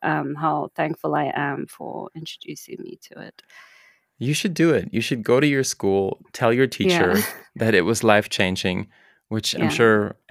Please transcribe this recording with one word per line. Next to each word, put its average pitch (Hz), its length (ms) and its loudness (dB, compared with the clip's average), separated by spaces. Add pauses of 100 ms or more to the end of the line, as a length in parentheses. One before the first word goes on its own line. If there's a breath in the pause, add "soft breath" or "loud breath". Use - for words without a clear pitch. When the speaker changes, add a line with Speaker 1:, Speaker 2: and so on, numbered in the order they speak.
Speaker 1:
um, 147 340 -2
how 151 380 -2
thankful 156 400 -4
I 147 200 -2
am 139 320 -6
for - 500 -12
introducing - 640 -16
me - 180 -16 (120)
to - 100 -18
it. - 220 -20 (760 soft breath)
Speaker 2:
You 127 160 -2
should 170 200 -4
do 165 180 4
it. 104 200 0
You 113 100 -2
should 117 200 -4
go 123 180 4
to 151 60 4
your 139 180 2
school, 98 680 -2
tell 113 200 2
your 131 140 4
teacher 170 520 2
Speaker 1:
Yeah. 104 40 0 (180)
<laughs> - 160 -20
Speaker 2:
that 110 180 2
it 90 80 6
was 110 200 0
life-changing, 101 840 2 (400 soft breath)
which 110 260 -4
I'm - 80 -4
Speaker 1:
Yeah. 110 60 2
Speaker 2:
sure 107 480 4 (140)